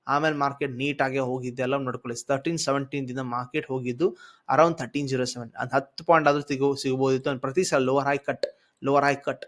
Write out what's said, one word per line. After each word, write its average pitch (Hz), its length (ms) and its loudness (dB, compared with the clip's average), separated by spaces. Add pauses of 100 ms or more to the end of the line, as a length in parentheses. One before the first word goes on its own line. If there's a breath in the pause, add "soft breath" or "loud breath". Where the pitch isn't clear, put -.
ಆಮೇಲೆ 147 280 2
ಮಾರ್ಕೆಟ್ 139 360 -2
ನೀಟ್ 139 300 -2
ಆಗೇ 135 180 0
ಹೋಗಿದ್ದೆ, 127 420 -4
ಎಲ್ಲ 131 160 0
ನೋಡ್ಕೊಳ್ಳಿ. 123 500 -8
ತರ್ಟೀನ್ 143 300 -2
ಸೆವೆಂಟೀನ್ 139 500 -2
ದಿಂದ 127 120 -6
ಮಾರ್ಕೆಟ್ 123 480 -6
ಹೋಗಿದ್ದು 127 400 -2 (480 loud breath)
around 165 220 6
thirteen 139 340 -4
zero 127 220 0
seven, 120 240 -12
ಅದು 123 180 -6
ಹತ್ತು - 300 -4
ಪಾಯಿಂಟ್ 160 240 6
ಆದ್ರೂ 143 120 4
ಸಿಗೋ-, 139 340 0
ಸಿಗ್ಬೋದಿತ್ತು. 131 540 0
And 131 120 -4
ಪ್ರತಿ 135 220 0
ಸಲ 143 200 2
ಲೋವರ್ 135 220 2
ಹೈ 139 120 2
ಕಟ್, - 300 -4 (360 soft breath)
ಲೋವರ್ 143 200 4
ಹೈ 139 120 4
ಕಟ್, 135 320 -6